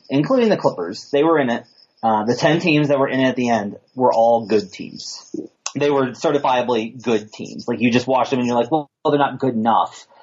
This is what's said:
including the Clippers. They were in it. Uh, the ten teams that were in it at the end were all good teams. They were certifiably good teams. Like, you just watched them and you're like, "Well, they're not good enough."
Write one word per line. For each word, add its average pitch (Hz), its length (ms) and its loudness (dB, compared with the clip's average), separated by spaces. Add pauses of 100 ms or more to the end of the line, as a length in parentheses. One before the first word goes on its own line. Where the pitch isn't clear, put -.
(100)
including 214 400 2
the 185 80 2
Clippers. - 520 -4
They 143 140 2
were 165 140 4
in 131 100 2
it. 117 180 -4 (360)
Uh, 107 220 0
the 120 120 0
ten 156 240 2
teams 151 280 2
that 139 100 2
were 135 100 2
in 131 120 -2
it 131 80 4
at 127 80 -2
the 123 120 0
end 101 300 -2 (160)
were 127 180 2
all 113 340 2
good 101 240 0
teams. - 640 -16 (400)
They 143 160 0
were 135 200 0
certifiably 123 920 -2
good 107 300 -2
teams. - 340 -14
Like, 113 140 -4
you 120 100 2
just 120 160 0
watched 127 240 0
them 131 100 0
and 123 60 -2
you're 120 100 0
like, 117 140 0
"Well, 151 200 -2 (140)
they're 147 140 2
not 135 200 -2
good 127 160 -2
enough." 107 520 0 (160)